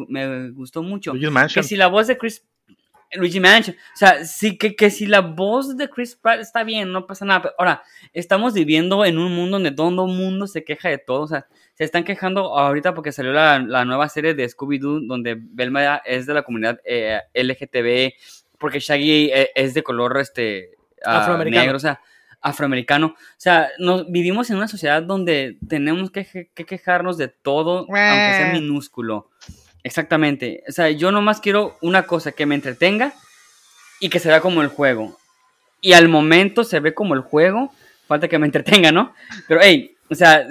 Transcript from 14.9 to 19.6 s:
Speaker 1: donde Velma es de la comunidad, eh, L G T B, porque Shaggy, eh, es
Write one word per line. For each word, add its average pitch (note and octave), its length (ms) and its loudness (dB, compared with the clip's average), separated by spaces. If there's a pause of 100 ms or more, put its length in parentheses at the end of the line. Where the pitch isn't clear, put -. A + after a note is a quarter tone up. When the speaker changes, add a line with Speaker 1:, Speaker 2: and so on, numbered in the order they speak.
Speaker 1:
donde A#2+ 320 -8
Velma C3+ 680 -2
es B2+ 220 -6
de D3 80 -4
la C#3+ 80 -2
comunidad, A#2 420 -4
eh, A2 340 -4 (140)
L B2+ 240 -2
G C#3 120 -14
T B2+ 120 -2
B, B2 320 0 (460)
porque C#3+ 200 -6
Shaggy, D3+ 540 2
eh, C3+ 220 2
es C3+ 180 0